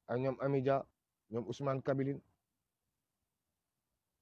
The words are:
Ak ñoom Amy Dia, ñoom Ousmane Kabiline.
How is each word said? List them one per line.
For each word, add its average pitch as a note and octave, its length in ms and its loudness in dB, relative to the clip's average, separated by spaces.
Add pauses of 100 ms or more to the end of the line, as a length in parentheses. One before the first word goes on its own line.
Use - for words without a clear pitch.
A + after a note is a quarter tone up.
Ak A#2 100 0
ñoom C3 220 0
Amy C#3 220 2
Dia, C3+ 220 2 (460)
ñoom G#2+ 180 -4
Ousmane C3+ 340 -2
Kabiline. C3+ 400 0 (2000)